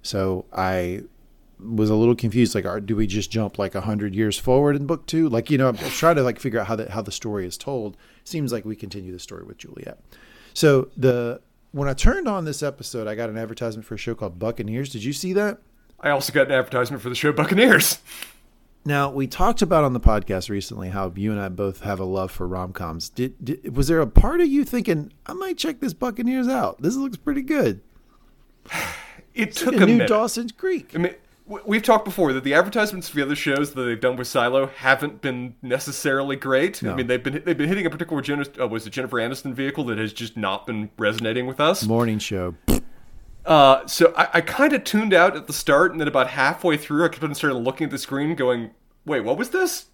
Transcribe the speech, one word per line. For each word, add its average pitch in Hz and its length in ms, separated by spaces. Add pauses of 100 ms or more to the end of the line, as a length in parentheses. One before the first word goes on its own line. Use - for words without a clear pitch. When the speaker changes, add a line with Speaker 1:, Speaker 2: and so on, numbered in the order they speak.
Speaker 1:
So 95 480
I 92 520 (600)
was 107 280
a 110 40
little 117 200
confused, 117 400
like, 101 100
are, 92 160
do 104 160
we 107 100
just 101 240
jump, 110 280
like, 98 160
a 95 80
hundred 104 320
years 104 240
forward 143 380
in 139 100
book 156 200
two? 160 220
Like, 117 220
you 147 80
know, 131 100
I'm 117 80
trying - 400
to, 143 60
like, 123 180
figure 117 180
out 101 100
how 113 80
the, 110 140
how 110 120
the 98 100
story 104 340
is 90 120
told. 113 400 (260)
Seems 147 260
like 110 140
we 107 120
continue 92 360
the 90 60
story 85 260
with - 140
Juliet. - 400 (560)
So 139 420
the, 123 460 (300)
when 143 140
I 139 60
turned 294 360
on 190 180
this 151 160
episode, 139 440
I 107 80
got 113 140
an 107 80
advertisement 113 500
for - 80
a 104 40
show 117 160
called 90 240
Buccaneers. 113 500
Did 120 160
you 135 80
see 180 220
that? 202 240 (420)
Speaker 2:
I - 80
also 139 240
got 139 140
an 135 60
advertisement 127 500
for 123 80
the 123 40
show 151 160
Buccaneers. 185 680 (880)
Speaker 1:
Now, 143 240
we 135 160
talked 196 340
about 165 240
on 135 80
the 123 80
podcast 101 480
recently 101 400
how 95 260
you 101 160
and 104 80
I 98 120
both 95 320
have 98 180
a 95 40
love 95 260
for 90 180
rom-coms. 90 640
Did, 127 240 (100)
did, 139 320
was 135 120
there 160 120
a 147 60
part 269 340
of 349 80
you 277 160
thinking, 202 480 (140)
"I - 80
might 370 240
check 302 220
this 247 120
Buccaneers 247 560
out. 254 320
This 180 160
looks 269 220
pretty 285 240
good"? 262 420
Speaker 2:
<sighs> - 60 (1400)
It 220 180
Speaker 1:
It's - 100
Speaker 2:
took - 140
Speaker 1:
like 220 80
a - 20
Speaker 2:
a - 20
Speaker 1:
new 220 80
Speaker 2:
minute. 233 140
Speaker 1:
Dawson's 226 420
Creek. 370 440
Speaker 2:
I - 40
mean, 170 160 (320)
w-, 208 180
we've 208 200
talked 220 200
before 180 280
that 131 100
the 135 100
advertisements 190 560
for - 80
the 143 60
other 139 140
shows 143 360
that 131 100
they've 117 180
done 127 160
with 123 100
Silo 131 400
haven't 135 540
been 123 420
necessarily 135 720
great. 135 480
Speaker 1:
No. 101 100
Speaker 2:
I 87 40
mean, 127 100
they've 123 160
been, 139 220
they've 170 120
been 147 120
hitting 190 180
a 160 40
particular 156 320
Jenna-, 143 220 (160)
uh, 127 60
was 110 220
it - 20
Jennifer 127 280
Aniston 127 360
vehicle 139 300
that 113 140
has 110 140
just 113 240
not 98 300
been 107 320
resonating 113 480
with 131 140
us. 160 260
Speaker 1:
Morning 113 320
show. 90 380 (880)
Speaker 2:
Uh, 139 400
so - 300
I, 175 180
I 170 60
kinda 285 400
tuned 208 340
out 175 220
at 151 100
the 151 60
start, 156 400
and 160 80
then 147 80
about 135 200
halfway 139 480
through, 147 280
I 170 40
kept 165 160
on 151 100
starting 139 260
looking 127 260
at 135 40
the 139 80
screen 143 360
going, 123 360 (360)
"Wait, 147 140
what 151 180
was 247 120
this? 359 440